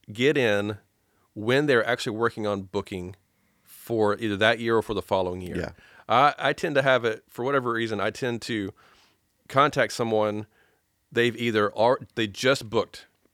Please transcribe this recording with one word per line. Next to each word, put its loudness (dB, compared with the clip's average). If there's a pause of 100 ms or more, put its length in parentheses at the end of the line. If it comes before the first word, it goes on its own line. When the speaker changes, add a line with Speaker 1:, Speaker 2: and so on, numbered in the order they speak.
(120)
Speaker 1:
get 2
in 2 (560)
when 0
they're 4
actually -4
working -2
on -2
booking -8 (480)
for 0
either -2
that 2
year 0
or 2
for -8
the -2
following -2
year. -8
Speaker 2:
Yeah. -6 (380)
Speaker 1:
I, 4
I -2
tend -4
to 4
have 4
it, -2
for -10
whatever 0
reason, -2
I 0
tend -4
to -6 (760)
contact 2
someone, 0 (640)
they've 2
either 0
al-, 4 (180)
they -2
just 0
booked -4 (260)